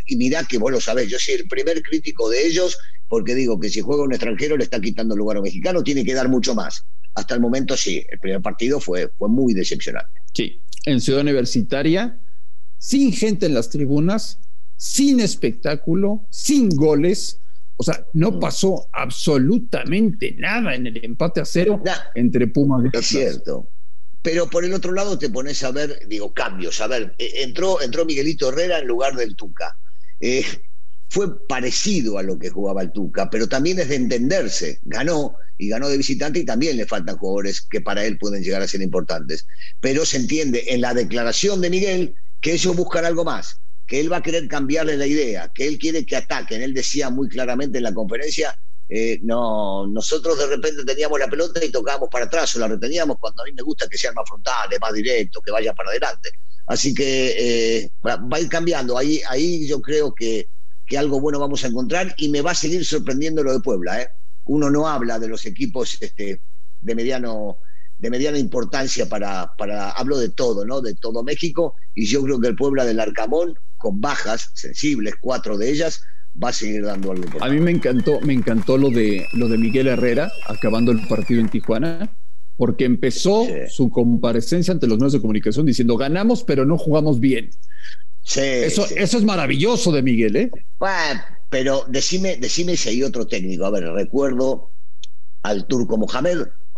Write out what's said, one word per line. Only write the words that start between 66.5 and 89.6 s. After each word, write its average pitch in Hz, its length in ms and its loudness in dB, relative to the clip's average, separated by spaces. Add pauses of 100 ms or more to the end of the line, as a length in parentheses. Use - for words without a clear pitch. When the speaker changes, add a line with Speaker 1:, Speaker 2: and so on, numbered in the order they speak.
Speaker 1:
de 113 140 0
mediano, 117 640 0 (380)
de 113 120 0
mediana 143 300 0
importancia 120 680 0
para, 98 500 -2
para, 101 340 -2
hablo 135 260 0
de 117 140 0
todo, 110 340 0
¿no? 131 160 -2
De 107 140 -2
todo 117 280 -2
México, 151 520 0 (200)
y 107 120 0
yo 139 160 2
creo 131 180 0
que 120 80 2
el 104 80 0
Puebla 139 260 2
del 113 160 2
Arcamón, 120 540 0 (240)
con 104 240 0
bajas 117 520 -2
sensibles, 107 680 0
cuatro 110 360 0
de 110 140 0
ellas, 156 300 0 (400)
va 120 80 0
a 120 40 0
seguir 107 320 0
dando 95 260 -2
algo 90 140 0
importante. - 260 -2
Speaker 2:
A - 20 4
mí 151 100 2
me 175 80 4
encantó, 127 500 2
me 139 120 2
encantó 117 440 2
lo 139 120 4
de, 107 440 2
lo 120 160 2
de 113 80 2
Miguel 113 300 2
Herrera 123 440 0 (160)
acabando 113 440 2
el 107 160 2
partido 113 340 2
en 110 80 2
Tijuana, 156 640 0 (420)
porque 117 280 2
empezó 135 600 2
Speaker 1:
Sí. 247 80 -2 (160)
Speaker 2:
su 123 200 2
comparecencia 120 840 2
ante 143 140 0
los 110 100 2
medios 135 160 2
de 135 80 2
comunicación 107 440 2
diciendo, 120 320 2
"Ganamos, 180 460 0
pero 135 220 2
no 160 120 2
jugamos 151 420 2
bien". 117 300 2 (720)
Speaker 1:
Sí, - 180 -2
Speaker 2:
Eso, 135 440 0
Speaker 1:
sí. - 120 -4
Speaker 2:
eso 208 200 0
es 208 60 4
maravilloso 180 680 2